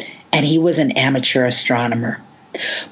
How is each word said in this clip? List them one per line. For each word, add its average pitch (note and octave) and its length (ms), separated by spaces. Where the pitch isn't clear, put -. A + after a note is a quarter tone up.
and C#3+ 120
he D#3 120
was D#3+ 220
an C3+ 120
amateur C3 540
astronomer. A#2+ 760